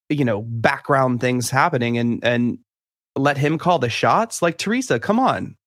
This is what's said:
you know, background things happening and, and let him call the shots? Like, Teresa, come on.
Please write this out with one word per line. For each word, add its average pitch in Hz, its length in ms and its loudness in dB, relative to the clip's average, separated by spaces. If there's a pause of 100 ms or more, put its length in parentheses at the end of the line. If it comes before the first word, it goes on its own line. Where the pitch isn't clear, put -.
you 147 160 0
know, 110 180 0
background 127 800 0
things 123 300 -2
happening 127 480 0
and, 120 260 -2
and 120 340 0 (580)
let 139 200 2
him 147 220 0
call 170 200 2
the 123 120 -2
shots? 156 500 0
Like, 170 160 0
Teresa, 214 420 -2
come 214 220 0
on. 113 360 -2 (100)